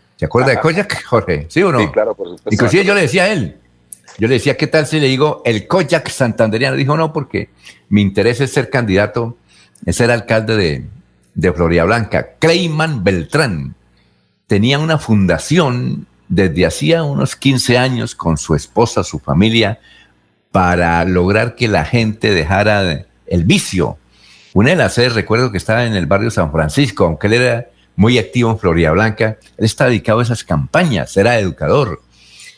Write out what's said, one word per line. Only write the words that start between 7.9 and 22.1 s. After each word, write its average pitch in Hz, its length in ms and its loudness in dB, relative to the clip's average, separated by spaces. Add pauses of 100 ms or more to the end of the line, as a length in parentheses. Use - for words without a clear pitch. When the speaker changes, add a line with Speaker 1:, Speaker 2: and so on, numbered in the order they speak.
Speaker 1:
interés 104 380 2
es 139 120 -2
ser 127 160 0
candidato, 113 720 0 (480)
es 85 100 -2
ser 120 140 2
alcalde 110 460 0
de, 76 280 -2 (500)
de 90 180 2
Floridablanca". 85 880 0
Clayman 160 640 0
Beltrán 90 720 -2 (720)
tenía 113 320 2
una 156 200 0
fundación 123 1080 0 (220)
desde 90 380 2
hacía 165 380 0
unos 139 320 -4
quince 127 420 2
años 123 360 -2
con 82 220 -2
su - 180 -2
esposa, - 500 0
su 76 160 -10
familia, 104 600 2 (720)
para 87 520 2
lograr 95 500 0
que 117 140 -2
la 87 160 2
gente 110 500 0